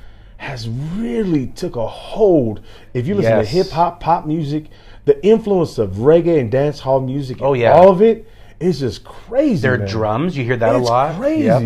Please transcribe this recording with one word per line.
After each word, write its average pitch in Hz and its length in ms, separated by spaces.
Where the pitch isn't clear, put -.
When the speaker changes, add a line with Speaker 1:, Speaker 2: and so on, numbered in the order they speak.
Speaker 1:
has 123 300
really 175 760
took - 300
a 113 100
hold. 143 720
If 123 140
you 190 80
listen 117 240
Speaker 2:
Yes. 104 100
Speaker 1:
to 127 80
hip 185 140
hop, 170 300
pop 165 260
music, 151 400
the 139 180
influence 202 540
of 101 140
reggae 160 480
and 117 100
dance 139 300
hall 131 200
music, 131 400
Speaker 2:
Oh, 135 140
Speaker 1:
and 123 80
Speaker 2:
yeah. 113 100
Speaker 1:
all 175 180
of 185 120
it 226 260
is 160 200
just 120 240
crazy, 240 580
Speaker 2:
Their 127 160
Speaker 1:
man. 104 100
Speaker 2:
drums, 110 480
you 135 80
hear 123 120
that 113 180
a 123 40
Speaker 1:
It's 123 120
Speaker 2:
lot. 139 260
Speaker 1:
crazy, 294 280
Speaker 2:
Yep. 131 220